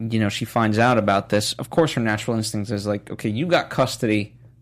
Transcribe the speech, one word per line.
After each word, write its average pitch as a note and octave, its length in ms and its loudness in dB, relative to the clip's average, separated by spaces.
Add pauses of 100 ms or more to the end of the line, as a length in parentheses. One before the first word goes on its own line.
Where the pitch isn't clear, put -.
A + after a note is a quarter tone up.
you A2+ 180 -2
know, G#2+ 100 2
she - 160 -4
finds A2 340 2
out A#2+ 200 4
about G2+ 300 2
this, G#2 260 0
of - 160 -10
course D#3+ 220 2
her C3 80 -2
natural A2+ 360 0
instinct G#2+ 340 -4
is G2+ 160 -4
like, G#2 260 -4
"Okay, A2 160 -6
you A#2 180 -2
got E3 240 0
custody. G#2+ 640 0 (280)